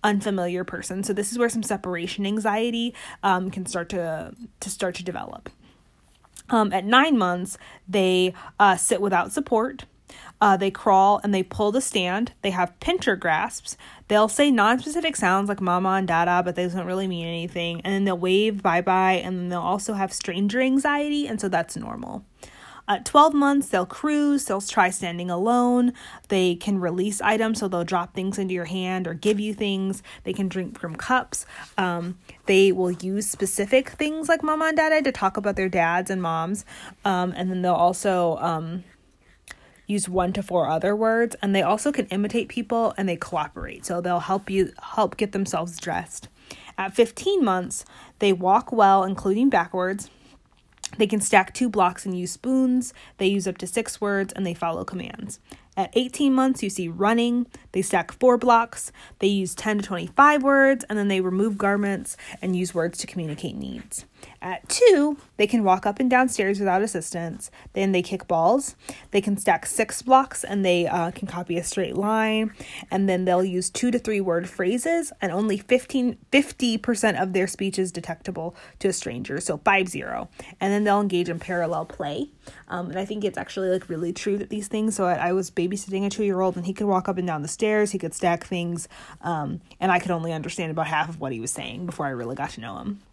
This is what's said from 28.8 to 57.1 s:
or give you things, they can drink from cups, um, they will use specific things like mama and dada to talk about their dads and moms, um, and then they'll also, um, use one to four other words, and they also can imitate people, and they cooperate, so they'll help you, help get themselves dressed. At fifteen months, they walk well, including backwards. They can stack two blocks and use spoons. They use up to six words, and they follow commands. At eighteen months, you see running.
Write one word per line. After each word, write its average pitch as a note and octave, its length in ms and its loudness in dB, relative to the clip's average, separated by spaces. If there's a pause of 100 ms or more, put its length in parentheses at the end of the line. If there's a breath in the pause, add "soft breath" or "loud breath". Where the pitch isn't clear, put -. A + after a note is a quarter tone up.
or E3+ 60 -6
give G3+ 260 2
you G#3 140 -4
things, G3 480 -2 (220 loud breath)
they F#3+ 100 -6
can F#3+ 140 -2
drink F#3 320 -6
from D#3+ 160 -8
cups, - 500 -2 (320 loud breath)
um, F3+ 400 -4 (300 loud breath)
they F#3+ 240 6
will F#3 180 2
use F#3 400 -4
specific G3+ 600 0
things D4+ 360 -4
like E4 140 2
mama D#4 240 0
and D#4+ 120 0
dada D#4 260 4
to C#4 80 0
talk G3 260 -2
about G3+ 180 -2
their F#3+ 140 -2
dads F3 400 0
and F#3+ 100 -2
moms, E3+ 460 -4 (400 loud breath)
um, F3+ 320 0
and F#3 140 -4
then F#3 100 -2
they'll F3+ 140 4
also, F3 600 2
um, E3 460 -4 (1040 loud breath)
use G3+ 240 -2
one F3+ 240 2
to G3+ 80 -4
four F3 260 0
other D#3+ 280 0
words, A3+ 480 2
and G3+ 100 0
they G3 80 4
also G#3+ 300 2
can G3+ 160 -2
imitate G3+ 400 -2
people, A#3 500 -2
and F#3+ 100 -2
they F3 80 -2
cooperate, - 720 -8
so F3 160 -4
they'll F3 180 0
help F#3+ 300 -4
you, F#3+ 320 2
help - 340 0
get G3+ 160 -2
themselves F3 460 -4
dressed. - 500 -8 (480 loud breath)
At G3 200 -6
fifteen D4 500 2
months, F#3 400 -2 (320 loud breath)
they G3+ 160 4
walk F#3 380 2
well, G3 320 6
including G3 480 2
backwards. F#3 580 -2 (880 soft breath)
They A3 80 4
can G#3 160 0
stack G3 320 4
two B3 160 -2
blocks F#3+ 340 2
and F#3 140 -4
use F3+ 140 -6
spoons. B3+ 640 0 (240 loud breath)
They G3 80 2
use G3 200 2
up F#3 120 -6
to F#3 80 -8
six - 340 -4
words, G3 320 -2
and G3 100 -4
they F3 120 -4
follow E3+ 280 -4
commands. - 560 -12 (380 loud breath)
At G3 160 -2
eighteen B3+ 400 2
months, C4 300 2
you G3 80 -2
see F3+ 160 -6
running. A#3 580 2 (280 loud breath)